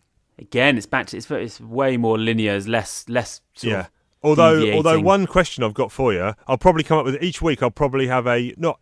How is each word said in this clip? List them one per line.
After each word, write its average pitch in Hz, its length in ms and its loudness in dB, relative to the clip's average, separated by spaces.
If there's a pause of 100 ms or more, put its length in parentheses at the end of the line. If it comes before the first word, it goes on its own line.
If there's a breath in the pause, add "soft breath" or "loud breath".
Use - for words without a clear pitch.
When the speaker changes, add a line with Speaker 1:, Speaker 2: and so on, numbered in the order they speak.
(380)
Speaker 1:
Again, 127 400 0
it's 104 80 -6
back 131 220 -4
to, - 100 -12
it's, - 140 -14
it's 117 280 -8
way 123 380 -2
more 113 200 2
linear. 110 380 0
It's 101 120 -6
less, - 420 -4
less 120 320 -4 (140)
sort 117 160 -4
Speaker 2:
Yeah. 98 100 -2
Speaker 1:
of 90 80 -12 (320)
Speaker 2:
Although, 160 340 6
Speaker 1:
deviating. 156 220 2
Speaker 2:
although 160 220 2
one 190 280 2
question 170 360 0
I've 107 100 -2
got 117 200 -4
for 127 200 0
you, 95 200 -2 (140)
I'll 131 100 0
probably 160 260 2
come 160 140 2
up 135 80 0
with, 139 180 -4
each 180 180 -4
week 156 220 0
I'll 123 80 0
probably 135 360 -2
have 123 200 0
a, 120 300 0
not 165 240 -2